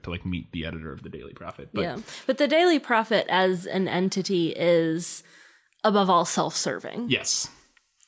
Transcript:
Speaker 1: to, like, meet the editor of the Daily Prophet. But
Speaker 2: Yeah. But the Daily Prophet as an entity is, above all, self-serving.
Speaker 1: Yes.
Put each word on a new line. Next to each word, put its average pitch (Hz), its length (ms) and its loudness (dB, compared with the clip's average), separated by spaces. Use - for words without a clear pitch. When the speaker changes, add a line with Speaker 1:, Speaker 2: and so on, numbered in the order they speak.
Speaker 1:
to, - 80 -10
like, 85 160 -8
meet 90 260 -6
the 80 140 -6
editor 80 260 -10
of 67 120 -16
the - 40 -14
Daily 69 260 -16
Prophet. - 380 -16
But 208 100 -4
Speaker 2:
Yeah. 160 140 -6
But 269 120 -2
the 285 100 2
Daily 320 320 4
Prophet 220 480 2
as 185 360 2
an 190 220 -2
entity 180 680 0
is, 165 680 2
above 202 260 4
all, 175 140 6
self-serving. - 840 -4
Speaker 1:
Yes. - 380 0